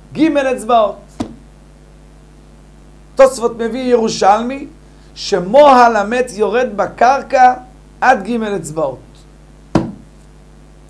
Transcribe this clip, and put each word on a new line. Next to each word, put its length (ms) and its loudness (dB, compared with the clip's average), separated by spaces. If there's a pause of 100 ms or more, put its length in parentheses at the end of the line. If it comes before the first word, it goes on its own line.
(140)
ג' 240 0
אצבעות. 580 0 (2250)
תוספות 420 2
מביא 240 -6
ירושלמי, 840 0 (480)
שמוהל 800 4
המת 380 -2
יורד 420 -2
בקרקע 800 2 (480)
עד 260 -2
ג' 160 -4
אצבעות. 560 -6 (1900)